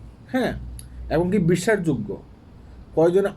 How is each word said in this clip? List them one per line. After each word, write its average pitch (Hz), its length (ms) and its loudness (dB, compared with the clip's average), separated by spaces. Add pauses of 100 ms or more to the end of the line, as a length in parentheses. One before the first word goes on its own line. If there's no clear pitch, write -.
(320)
হ্যাঁ, 226 220 0 (560)
এবং 175 220 2
কি 214 80 4
বিশ্বাসযোগ্য। 160 680 2 (880)
কয়জন 175 300 4 (120)